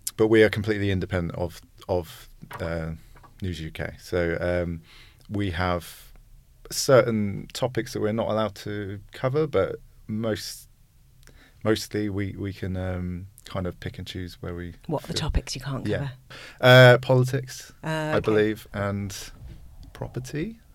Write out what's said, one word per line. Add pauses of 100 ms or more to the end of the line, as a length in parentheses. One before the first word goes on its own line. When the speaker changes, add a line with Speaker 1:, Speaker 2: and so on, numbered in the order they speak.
(180)
Speaker 1:
but
we
are
completely
independent
of, (260)
of, (320)
uh, (520)
News
U
K.
So,
um, (480)
we
have (580)
certain
topics
that
we're
not
allowed
to (140)
cover,
but (300)
most, (960)
mostly
we,
we
can,
um, (180)
kind
of
pick
and
choose
where
we (140)
Speaker 2:
What
are
the
Speaker 1:
feel
Speaker 2:
topics
you
can't
Speaker 1:
Yeah.
Speaker 2:
cover? (500)
Speaker 1:
Uh,
politics, (100)
Speaker 2:
Uh,
Speaker 1:
I
Speaker 2:
okay.
Speaker 1:
believe,
and (800)
property, (160)